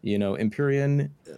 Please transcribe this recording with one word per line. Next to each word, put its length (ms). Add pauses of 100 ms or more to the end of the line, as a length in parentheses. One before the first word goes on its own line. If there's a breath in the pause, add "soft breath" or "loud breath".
you 160
know, 160
Empyrean, 800 (240)